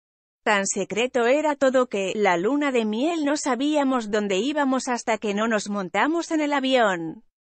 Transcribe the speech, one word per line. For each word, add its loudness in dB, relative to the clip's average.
Tan 2
secreto -2
era 2
todo 2
que -4
la 4
luna 0
de 2
miel -2
no 0
sabíamos 0
dónde 0
íbamos 0
hasta -2
que -2
no 0
nos -2
montamos -2
en 0
el -2
avión. 0